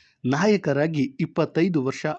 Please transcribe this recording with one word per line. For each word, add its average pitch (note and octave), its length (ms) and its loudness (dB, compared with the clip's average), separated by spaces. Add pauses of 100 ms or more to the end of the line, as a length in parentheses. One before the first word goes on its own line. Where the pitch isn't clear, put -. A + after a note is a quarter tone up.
(240)
ನಾಯಕರಾಗಿ D3+ 960 0
ಇಪ್ಪತ್ತೈದು E3+ 640 0
ವರ್ಷ C3 200 -6 (140)